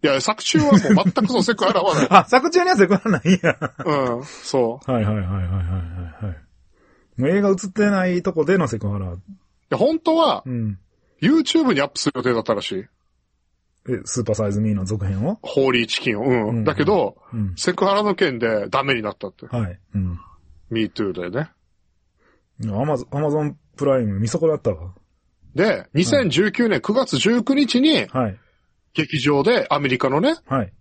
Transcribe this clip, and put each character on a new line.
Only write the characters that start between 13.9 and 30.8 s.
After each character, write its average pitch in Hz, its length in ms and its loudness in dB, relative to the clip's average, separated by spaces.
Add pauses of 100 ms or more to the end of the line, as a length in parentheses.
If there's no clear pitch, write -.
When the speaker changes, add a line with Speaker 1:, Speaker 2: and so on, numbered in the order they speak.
Speaker 2:
ス - 180 -6
ー - 20 -2
パ 107 100 -2
ー - 20 0
サ 107 120 -2
イ 101 40 -2
ズ 104 100 0
ミ 110 100 0
ー 101 40 0
の 95 100 -2
続 95 200 -4
編 95 200 -2
を？ 202 180 -4
Speaker 1:
ホ 135 240 0
ー 131 40 2
リ 120 140 2
ー - 20 -14
チ - 140 -6
キ 131 100 -2
ン 104 80 -2
を。 113 40 -4
う 139 60 0
ん。 117 200 0
Speaker 2:
う 120 120 -4
ん。 - 20 -2
Speaker 1:
だ 151 120 2
け 151 100 0
ど、 170 320 0 (160)
Speaker 2:
う 120 40 -6
ん。 98 180 -4
Speaker 1:
セ - 180 -2
ク 180 120 0
ハ 196 80 4
ラ 208 100 2
の 202 120 0
件 143 240 0
で 110 300 0
ダ 135 140 0
メ 135 120 0
に 113 60 -4
な 104 100 -4
っ - 60 -12
た 98 120 -10
っ - 40 -20
て。 - 140 -20
Speaker 2:
は 117 220 -4
い。 90 100 -16 (140)
う 104 40 -2
ん。 90 220 -4 (520)
Speaker 1:
Me 113 200 -2
too 101 220 -4
で 90 160 -8
ね。 139 220 -6 (1120)
Speaker 2:
Amazon、 123 480 -4
Amazon 147 440 -2 (220)
プ 139 100 -4
ラ 135 160 2
イ 113 40 -2
ム 98 140 -4
見 113 80 0
損 165 220 0
な 156 60 0
っ - 60 -8
た 110 100 0
わ。 87 220 -8 (600)
Speaker 1:
で、 143 400 0
二 160 100 2
千 233 260 2
十 180 220 2
九 240 160 0
年 175 140 0
九 - 120 -2
月 240 240 0
十 220 260 2
九 277 120 0
日 254 260 2
に、 269 260 2
Speaker 2:
は 123 220 -2
い。 92 100 -12 (540)
Speaker 1:
劇 151 260 -2
場 139 240 2
で 220 260 2
ア 147 100 2
メ 143 100 -2
リ 127 80 0
カ 131 120 0
の 143 120 0
ね、 302 140 2 (120)
Speaker 2:
は 131 160 0
い。 95 180 -10